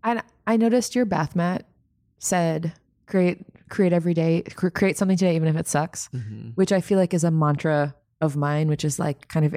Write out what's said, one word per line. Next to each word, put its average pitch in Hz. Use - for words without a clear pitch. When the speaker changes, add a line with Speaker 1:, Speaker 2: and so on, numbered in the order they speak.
Speaker 1:
And 226
I 226
noticed 233
your 247
bath 175
mat 175
said, 165
"Create, 180
create 185
every 175
day, 165
cre-, -
create 190
something 190
today, 175
even 160
if 156
it 165
sucks," -
Speaker 2:
Mm-hmm. 110
Speaker 1:
which 185
I 190
feel 190
like 185
is 165
a 170
mantra 147
of 151
mine, 147
which 151
is, 147
like, -
kind 156
of 147